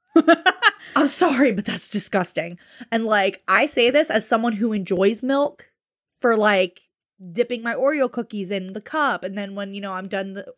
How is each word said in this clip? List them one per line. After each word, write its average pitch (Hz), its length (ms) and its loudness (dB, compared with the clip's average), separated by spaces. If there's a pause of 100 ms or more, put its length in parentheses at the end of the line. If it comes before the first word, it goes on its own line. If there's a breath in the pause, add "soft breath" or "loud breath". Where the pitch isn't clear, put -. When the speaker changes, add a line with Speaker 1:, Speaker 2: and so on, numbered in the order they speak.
(160)
Speaker 1:
<laughs> 349 800 2
Speaker 2:
I'm 285 120 4
sorry, 277 440 4
but 202 120 -2
that's 185 240 -6
disgusting. 175 720 -4 (320 loud breath)
And, 226 160 -2
like, 202 420 2
I 208 180 4
say 240 240 2
this 302 200 -4
as 220 160 0
someone 233 280 0
who 214 180 -2
enjoys 196 500 0
milk 277 440 -2 (540)
for, 233 160 4
like, 202 440 2 (520)
dipping 233 300 -2
my 233 120 -4
Oreo 269 360 0
cookies 208 400 -6
in 190 220 -6
the 208 80 -10
cup. 269 440 -2
And 190 140 -8
then 196 160 -8
when, 196 200 -8
you 202 60 -10
know, 196 120 -8
I'm 185 160 -8
done 196 260 -6
the 196 120 -12 (120)